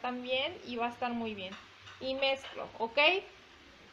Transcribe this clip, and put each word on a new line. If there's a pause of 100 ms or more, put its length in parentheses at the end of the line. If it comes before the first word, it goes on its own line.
también (120)
y
va
a
estar
muy
bien. (500)
Y
mezclo, (100)
¿ok? (960)